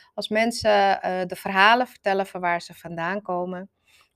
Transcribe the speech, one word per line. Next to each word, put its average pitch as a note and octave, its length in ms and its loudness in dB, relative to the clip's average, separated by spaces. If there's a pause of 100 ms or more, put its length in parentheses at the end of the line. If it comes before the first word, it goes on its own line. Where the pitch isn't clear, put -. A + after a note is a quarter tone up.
(140)
als G3+ 140 -8
mensen, G#3+ 720 2
eh, F#3 240 -2
de F3+ 100 -10
verhalen G#3 500 4
vertellen G3 400 -2
van F#3 140 -12
waar F3 220 -2
ze E3+ 120 -20
vandaan E3+ 480 -8
komen, F3+ 480 -6 (440)